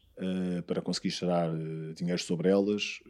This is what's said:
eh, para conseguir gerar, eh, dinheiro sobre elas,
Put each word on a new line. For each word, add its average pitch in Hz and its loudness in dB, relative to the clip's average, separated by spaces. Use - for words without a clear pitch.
eh, 92 -2
para 87 -2
conseguir - -2
gerar, 87 2
eh, 80 -6
dinheiro 90 -2
sobre 85 0
elas, 101 4